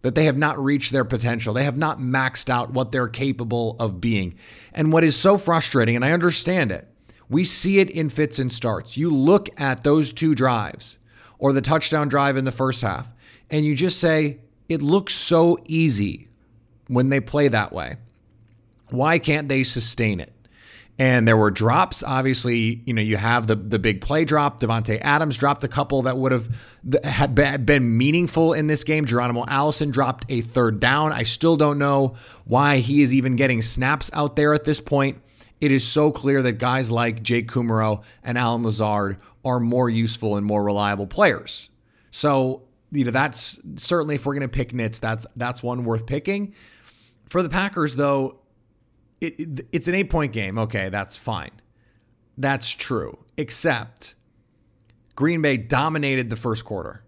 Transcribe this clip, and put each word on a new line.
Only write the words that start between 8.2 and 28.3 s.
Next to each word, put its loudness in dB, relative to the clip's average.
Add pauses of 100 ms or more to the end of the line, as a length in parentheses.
and -2
starts. -4
You 0
look 4 (100)
at -2
those 4
two 0
drives -2 (400)
or 2
the 2
touchdown 0
drive 2
in -2
the -2
first -2
half, -6 (360)
and 0
you 0
just 0
say, 2 (280)
"It -2
looks 2
so 4
easy 0 (600)
when 2
they 2
play 0
that 0
way. -8 (920)
Why 2
can't -2
they 2
sustain -2
it?" -14 (680)
And 4
there 8
were 6
drops. 2
Obviously, 0
you -4
know, 0
you 0
have 0
the, 4
the -2
big 0
play 0
drop. 0
Davante 0
Adams 0
dropped 0
a -4
couple -2
that -2
would 0
have -2 (340)
th-, 2
had 0
be-, 4
been 4
meaningful 2